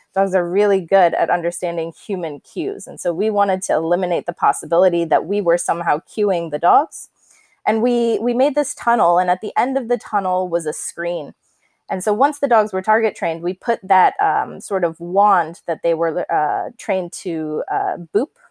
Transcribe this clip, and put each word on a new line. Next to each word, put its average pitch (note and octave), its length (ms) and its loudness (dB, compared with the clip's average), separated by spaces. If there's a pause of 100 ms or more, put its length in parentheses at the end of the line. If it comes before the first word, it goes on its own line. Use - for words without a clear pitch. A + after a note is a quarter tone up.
(160)
dogs F#3+ 180 0
are F3 160 0
really G3 300 2
good F3 360 4
at E3 140 0
understanding E3+ 640 -4
human E3 480 -8
cues. C3+ 480 -8
And D3 140 -14
so F3 120 -2
we G3+ 160 -2
wanted G3+ 340 0
to D#3+ 100 -2
eliminate E3+ 540 0
the C3+ 60 -4
possibility E3+ 680 2
that D#3 220 2
we G3+ 160 -2
were E3+ 160 2
somehow E3+ 420 -2 (100)
cueing F3+ 420 -2
the D3+ 80 -2
dogs. A#3+ 500 2 (560)
And A3 160 0
we, A#3+ 380 2
we A#3+ 140 0
made C4+ 220 2
this D4 180 0
tunnel, F#3 460 2
and F3+ 100 2
at F#3 120 0
the - 160 -6
end C4 200 2
of A#3 120 -4
the A#3+ 80 0
tunnel F#3 500 -2
was E3+ 180 -2
a D3+ 60 -4
screen. E3+ 640 -6 (560)
And F#3 120 -4
so G#3 120 0
once C4+ 260 0
the C#4 80 0
dogs A3 240 2
were F#3+ 100 -4
target A3 320 0
trained, E3 280 -6
we F3+ 120 -4
put - 320 -4
that, F#3 360 4
um, D3+ 400 -2
sort F#3 240 -2
of E3 160 -2
wand F3 640 2
that E3 160 -4
they E3+ 100 2
were, E3 380 -2
uh, C#3 460 -2
trained F#3 360 -4
to, D#3 560 -6
uh, C3+ 280 -4 (180)
boop. A3+ 140 0 (220)